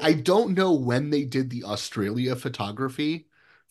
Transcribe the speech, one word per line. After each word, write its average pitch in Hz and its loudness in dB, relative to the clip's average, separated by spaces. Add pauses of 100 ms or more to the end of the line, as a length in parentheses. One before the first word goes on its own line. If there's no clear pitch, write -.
I 160 6
don't 185 2
know 185 4
when 131 2
they 143 2
did 131 -2
the 117 -8
Australia 110 -2
photography 131 -4 (440)